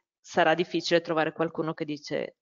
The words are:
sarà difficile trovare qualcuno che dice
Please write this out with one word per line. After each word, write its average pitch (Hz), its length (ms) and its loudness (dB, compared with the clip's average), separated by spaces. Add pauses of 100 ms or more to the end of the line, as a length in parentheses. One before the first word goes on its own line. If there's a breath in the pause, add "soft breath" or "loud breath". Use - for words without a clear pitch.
(180)
sarà 160 360 2
difficile 170 480 0
trovare 156 300 0
qualcuno 160 420 -4
che 160 100 -8
dice - 580 -6